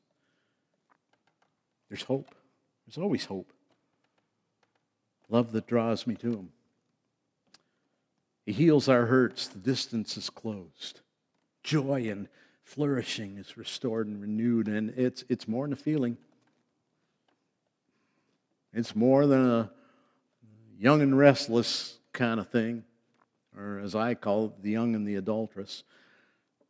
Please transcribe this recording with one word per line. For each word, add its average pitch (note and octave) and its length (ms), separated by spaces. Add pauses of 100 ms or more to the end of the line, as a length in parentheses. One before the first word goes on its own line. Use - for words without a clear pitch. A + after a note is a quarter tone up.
(1900)
There's G2+ 140
hope. C3+ 300 (520)
There's - 100
always D#3+ 300
hope. F#2+ 260 (1800)
Love A2+ 240
that A2 140
draws A#2 400
me A#2 100
to A#2+ 140
Him. G2 220 (1900)
He G#2+ 60
heals C#3+ 360
our B2 160
hurts. B2 440
The - 100
distance A2+ 580
is - 140
closed. - 720 (600)
Joy C3+ 460
and G2+ 200 (360)
flourishing A#2+ 720
is G2 220
restored A2 480
and G#2 160
renewed. A2 460
And G#2+ 280
it's, B2+ 320
it's B2 180
more B2 200
than C#3+ 80
a - 20
feeling. C3 400 (2500)
It's A2+ 240
more C3 300
than C3+ 180
a A#2 260 (1080)
young C#3+ 240
and C3+ 140
restless B2+ 840 (140)
kind A#2 260
of G2 100
thing, A2+ 360 (720)
or G2+ 240
as G2+ 140
I A2+ 200
call G#2+ 320
it, G#2 160
the G#2 80
young A2+ 240
and G#2+ 140
the G2+ 80
adulterous. G#2 680 (840)